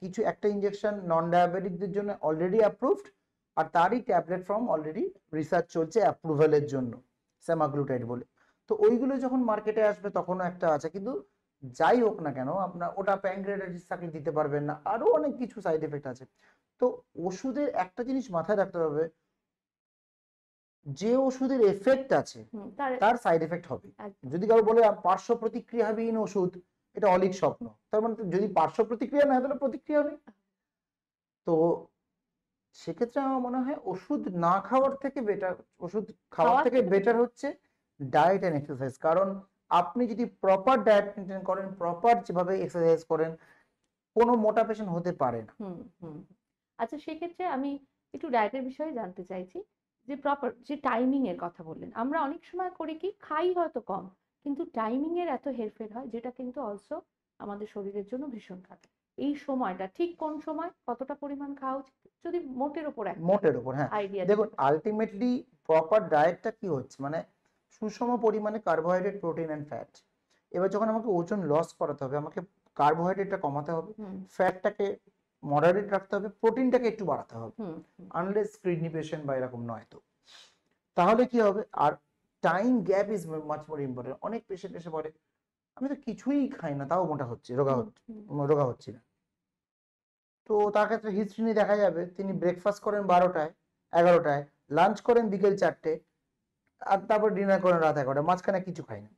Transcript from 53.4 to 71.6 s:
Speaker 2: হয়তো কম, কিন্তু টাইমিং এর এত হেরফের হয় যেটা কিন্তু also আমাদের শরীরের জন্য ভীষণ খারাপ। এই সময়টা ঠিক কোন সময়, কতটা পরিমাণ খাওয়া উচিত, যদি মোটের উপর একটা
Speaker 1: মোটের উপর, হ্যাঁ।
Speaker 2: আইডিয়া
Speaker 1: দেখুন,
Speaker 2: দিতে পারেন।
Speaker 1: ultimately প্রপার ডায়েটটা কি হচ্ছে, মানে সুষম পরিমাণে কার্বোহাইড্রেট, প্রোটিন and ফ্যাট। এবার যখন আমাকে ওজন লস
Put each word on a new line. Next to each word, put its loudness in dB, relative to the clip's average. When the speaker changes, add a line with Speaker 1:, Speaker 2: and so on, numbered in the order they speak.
Speaker 2:
হয়তো -2
কম, -8
কিন্তু -4
টাইমিং -2
এর -2
এত -6
হেরফের -6
হয় -10
যেটা -8
কিন্তু -10
also -10
আমাদের -10
শরীরের -8
জন্য -8
ভীষণ -12
খারাপ। -20
এই 0
সময়টা -4
ঠিক -4
কোন -6
সময়, -8
কতটা -6
পরিমাণ -10
খাওয়া -6
উচিত, -14
যদি -4
মোটের -6
উপর -8
একটা -6
Speaker 1:
মোটের 4
উপর, -4
হ্যাঁ। -2
Speaker 2:
আইডিয়া -4
Speaker 1:
দেখুন, 4
Speaker 2:
দিতে -6
পারেন। 4
Speaker 1:
ultimately 0
প্রপার 4
ডায়েটটা 2
কি -8
হচ্ছে, -4
মানে -4
সুষম -2
পরিমাণে 0
কার্বোহাইড্রেট, 0
প্রোটিন -4
and -8
ফ্যাট। -12
এবার 2
যখন 0
আমাকে -2
ওজন 0
লস 2